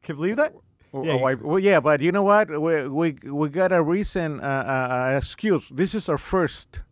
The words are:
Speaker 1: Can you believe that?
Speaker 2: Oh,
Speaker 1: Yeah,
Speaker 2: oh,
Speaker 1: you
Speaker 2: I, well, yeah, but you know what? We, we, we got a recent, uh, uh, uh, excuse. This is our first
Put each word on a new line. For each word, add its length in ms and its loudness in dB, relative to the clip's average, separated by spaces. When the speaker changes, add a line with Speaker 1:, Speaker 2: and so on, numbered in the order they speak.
Speaker 1:
Can 120 -10
you 60 -8
believe 160 -2
that? 160 0
Speaker 2:
Oh, 100 -6
Speaker 1:
Yeah, 100 -2
Speaker 2:
oh, 40 2
Speaker 1:
you 80 2
Speaker 2:
I, 80 2
well, 260 -2
yeah, 220 6
but 180 2
you 140 2
know 100 2
what? 260 4
We, 380 0
we, 300 -2
we 200 -2
got 240 0
a 100 4
recent, 580 -2
uh, 40 -8
uh, 680 -2
uh, 40 0
excuse. 520 -2
This 240 -2
is 140 -4
our 100 0
first 760 -4